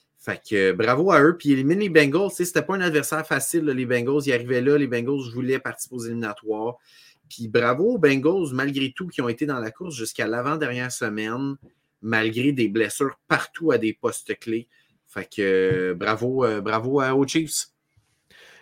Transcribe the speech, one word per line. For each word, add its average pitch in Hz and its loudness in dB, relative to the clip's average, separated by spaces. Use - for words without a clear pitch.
Fait 98 -8
que, 95 2
euh, - 2
bravo 127 2
à 160 8
eux, 170 6
puis 147 -2
ils - 8
éliminent 139 2
les 208 0
Bengals. 156 4
Tu - -12
sais, 180 0
c'était 156 0
pas 190 -2
un 190 -2
adversaire 156 0
facile, 160 0
là, 143 0
les 127 -2
Bengals. 123 0
Ils 135 2
arrivaient 123 0
là, 143 4
les 143 2
Bengals 123 -2
voulaient 127 -2
participer 127 -10
aux 120 -8
éliminatoires. 113 -4
Puis 117 -12
bravo 127 2
aux 226 -2
Bengals, 147 2
malgré 135 -2
tout, 190 -10
qui 165 -6
ont 123 0
été 120 -2
dans 143 -4
la 110 -6
course 170 -12
jusqu'à 113 -6
l'avant-dernière 123 -4
semaine, 117 -6
malgré 113 0
des 123 2
blessures 110 -2
partout 160 -2
à 127 4
des 110 0
postes - -6
clés. 113 -6
Fait 95 -10
que, - -4
euh, 92 2
bravo, 110 0
euh, 107 0
bravo 113 0
à, 131 0
aux 135 4
Chiefs. 160 -2